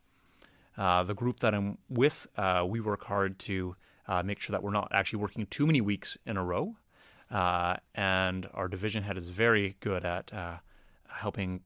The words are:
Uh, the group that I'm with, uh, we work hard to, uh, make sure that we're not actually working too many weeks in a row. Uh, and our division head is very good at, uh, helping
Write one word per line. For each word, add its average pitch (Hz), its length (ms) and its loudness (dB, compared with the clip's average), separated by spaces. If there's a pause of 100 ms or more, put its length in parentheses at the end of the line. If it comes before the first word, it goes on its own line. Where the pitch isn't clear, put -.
(800)
Uh, 90 240 6
the 95 120 -2
group 120 260 -2
that 110 140 4
I'm 101 240 0 (100)
with, 131 480 2
uh, 92 280 4
we 104 140 0
work 104 280 -2
hard 98 340 0
to, 92 340 -4 (320)
uh, 92 160 0
make 101 160 -4
sure - 140 -10
that 98 100 0
we're 101 80 -2
not 101 220 0
actually 101 260 0
working 104 280 -4
too - 200 0
many 156 140 6
weeks 101 440 -2
in 113 120 -4
a 92 80 0
row. 117 320 -2 (540)
Uh, 90 460 2 (200)
and 92 580 0
our 92 140 -2
division 101 340 -4
head 98 140 -4
is 87 120 -8
very 101 520 2
good 92 240 -2
at, 87 280 -4
uh, 85 260 -8 (540)
helping 92 540 -4